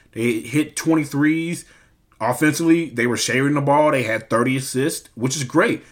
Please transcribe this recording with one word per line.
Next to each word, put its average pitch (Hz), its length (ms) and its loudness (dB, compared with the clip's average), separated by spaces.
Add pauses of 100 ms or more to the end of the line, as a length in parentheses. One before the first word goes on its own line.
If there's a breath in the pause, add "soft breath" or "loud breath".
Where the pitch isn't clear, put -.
(120 soft breath)
They 113 280 -2
hit 139 360 -2
twenty-threes. 160 880 0 (560 soft breath)
Offensively, 151 680 2
they 120 160 -2
were 117 100 0
sharing 131 380 0
the 139 80 -2
ball. 147 280 4
They 135 120 0
had 110 260 -4
thirty 131 300 0
assists, 131 560 -4
which 127 200 -4
is 143 100 -6
great. 160 460 0